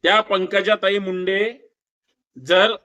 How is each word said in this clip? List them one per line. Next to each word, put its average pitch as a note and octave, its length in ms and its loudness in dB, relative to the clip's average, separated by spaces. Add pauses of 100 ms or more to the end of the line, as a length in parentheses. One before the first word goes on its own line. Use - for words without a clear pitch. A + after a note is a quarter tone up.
त्या G3+ 180 2
पंकजाताई G3 760 -2
मुंडे F#3+ 600 -4 (880)
जर F#3+ 380 4